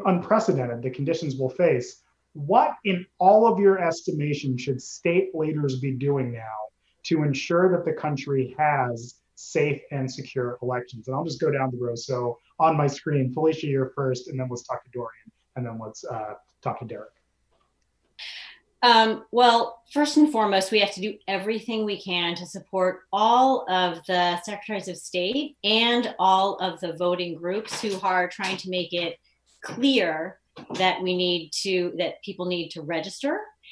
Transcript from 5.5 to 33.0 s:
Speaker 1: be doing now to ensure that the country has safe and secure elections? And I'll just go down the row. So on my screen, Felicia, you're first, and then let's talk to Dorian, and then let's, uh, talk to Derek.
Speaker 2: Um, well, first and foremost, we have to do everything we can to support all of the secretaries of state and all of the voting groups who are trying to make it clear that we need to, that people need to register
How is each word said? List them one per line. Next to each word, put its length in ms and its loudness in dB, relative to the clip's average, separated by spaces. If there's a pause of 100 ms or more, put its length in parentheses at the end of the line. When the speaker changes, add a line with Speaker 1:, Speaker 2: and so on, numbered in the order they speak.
Speaker 1:
be 140 -2
doing 400 0
now 80 -10 (640)
to 180 0
ensure 480 2
that 140 0
the 80 -2
country 680 -2
has 600 0 (160)
safe 440 -2 (120)
and 180 -2
secure 520 -6
elections? 440 -6
And 80 -6
I'll 100 -4
just 160 -6
go 120 2
down 180 0
the 80 -6
row. 160 -4
So 440 -4 (200)
on 180 4
my 120 4
screen, 440 0
Felicia, 360 0
you're 220 0
first, 360 -4
and 120 -8
then 120 -4
let's 140 -10
talk 200 -8
to 60 -20
Dorian, 400 -12 (240)
and 100 -6
then 140 -10
let's, 260 -14
uh, 300 -10 (260)
talk 200 -6
to 40 -12
Derek. 280 -12 (1700)
Speaker 2:
Um, 520 6
well, 500 4 (100)
first 260 2
and 120 10
foremost, 400 2
we 80 4
have 140 2
to 80 -10
do 260 -6
everything 580 -4
we 160 -4
can 360 -2
to 100 -10
support 540 -2 (120)
all 560 4
of 380 0
the 360 2
secretaries 440 -8
of 100 -8
state 680 -4
and 560 2
all 380 4
of 200 -4
the 140 -6
voting 420 -2
groups 480 -6
who 220 -4
are 240 2
trying 300 -6
to 120 -10
make 220 -4
it 260 -4 (440)
clear 760 0 (380)
that 260 0
we 140 -2
need 340 -2 (120)
to, 360 -2
that 240 -4
people 240 -8
need 220 -4
to 140 -14
register 580 -6 (320)